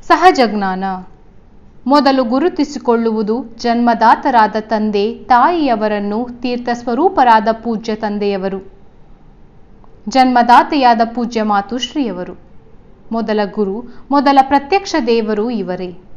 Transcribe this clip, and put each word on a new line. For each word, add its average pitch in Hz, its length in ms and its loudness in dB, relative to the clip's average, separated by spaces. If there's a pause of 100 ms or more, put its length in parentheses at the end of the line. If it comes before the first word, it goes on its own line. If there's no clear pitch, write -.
ಸಹಜ 330 380 4
ಜ್ಞಾನ. 196 380 -4 (1040)
ಮೊದಲು 269 360 2
ಗುರುತಿಸಿಕೊಳ್ಳುವುದು 233 1200 -2 (140)
ಜನ್ಮದಾತರಾದ 233 1000 2
ತಂದೆ 214 560 -2
ತಾಯಿಯವರನ್ನು, 233 1120 0 (120)
ತೀರ್ಥ 247 320 -6
ಸ್ವರೂಪರಾದ 240 760 2
ಪೂಜ್ಯ 226 440 -6
ತಂದೆಯವರು. 202 760 -6 (1400)
ಜನ್ಮದಾತೆಯಾದ 254 920 4 (140)
ಪೂಜ್ಯ 233 280 -4
ಮಾತುಶ್ರೀಯವರು. 208 960 -4 (720)
ಮೊದಲ 220 280 -2 (160)
ಗುರು, 208 280 -4 (280)
ಮೊದಲ 277 300 4
ಪ್ರತ್ಯಕ್ಷ 277 540 0 (120)
ದೇವರು 220 420 -2
ಇವರೇ. 180 460 -6 (220)